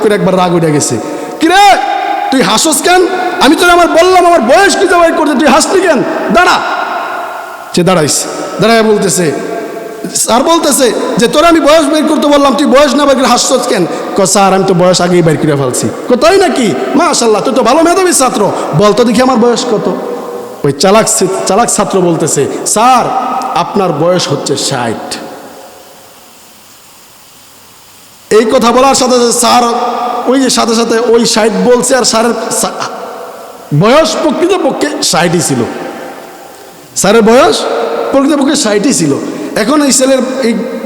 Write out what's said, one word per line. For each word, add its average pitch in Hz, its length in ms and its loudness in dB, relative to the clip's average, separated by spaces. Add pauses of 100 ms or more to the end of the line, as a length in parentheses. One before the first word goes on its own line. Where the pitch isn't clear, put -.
করে 214 120 2
একবার 185 220 0
রাগ 180 180 0
উঠে 165 180 0
গেছে। 131 260 -2 (420)
"কিরে, 359 360 4 (540)
তুই 262 120 0
হাসোস 220 400 0
কেন? 349 240 2 (340)
আমি 285 160 4
তোরে 349 160 4
আমার 349 160 4
বললাম 349 380 4
আমার 339 140 4
বয়স 311 360 4
কি 392 100 2
বের 339 260 4
করতে, 302 220 0
তুই 277 140 2
হাসলি 311 320 2
কেন? 311 220 2 (320)
দাঁড়া।" 349 260 2 (1160)
সে 175 60 2
দাঁড়াইছে, 170 460 0 (320)
দাঁড়ায় 220 220 4
বলতেছে, 185 500 0 (840)
স্যার 233 280 0
বলতেছে 302 500 0 (260)
যে, 233 100 2
"তোরে 302 180 2
আমি 330 140 4
বয়স 294 260 4
বের 302 220 0
করতে 302 180 0
বললাম, 285 280 2
তুই 285 120 0
বয়স 254 280 4
না 285 100 0
বের 277 120 2
করে 262 100 0
হাসছস 240 420 0
কেন?" 190 180 0 (300)
কয়, 190 100 2
"স্যার, 196 280 2
আমি 190 120 2
তো 190 80 2
বয়স 180 260 2
আগেই 180 220 2
বের 160 140 2
করে 147 200 0
ফেলছি।" 127 320 -2 (200)
কয়, 247 80 2
"তাই 330 220 4
নাকি? 269 360 0 (200)
মাশাআল্লাহ, 240 480 0
তুই - 120 -2
তো 254 80 2
ভালো 262 200 2
মেধাবী 349 300 2
ছাত্র, 208 400 0 (260)
বল 208 140 4
তো 240 120 0
দেখি 233 180 2
আমার 262 140 0
বয়স 240 360 2
কত?" - 200 -2 (720)
ওই 143 80 2
চালাক 208 340 2 (120)
ছে-, 190 280 -2
চালাক 196 220 0
ছাত্র 196 320 -2
বলতেছে, 160 460 0 (200)
"স্যার, 233 380 2 (500)
আপনার 180 380 -2
বয়স 170 360 0
হচ্ছে 139 280 -4
ষাট।" - 600 -6 (3250)
এই 214 140 4
কথা 233 280 2
বলার 262 220 4
সাথে 254 180 0
সাথে 240 200 2
স্যার 240 300 2 (640)
ওই 262 140 2
যে 254 100 0
সাথে 226 240 -2
সাথে 226 240 0
ওই 233 280 2
ষাট 220 240 0 (140)
বলছে, 247 320 2
আর 247 80 0
স্যারের 226 300 0 (160)
সা-, 185 320 -6 (1000)
বয়স 277 420 4
প্রকৃতপক্ষে 330 800 -2
ষাটই 170 380 0
ছিল। 135 180 -2 (1400)
স্যারের 214 260 2
বয়স 254 380 4 (520)
প্রকৃতপক্ষে 285 440 2
ষাটই 208 380 0
ছিল। 151 200 0 (420)
এখন 277 260 0
এই 277 100 2
ছেলের 262 260 2 (240)
এই 226 120 0 (320)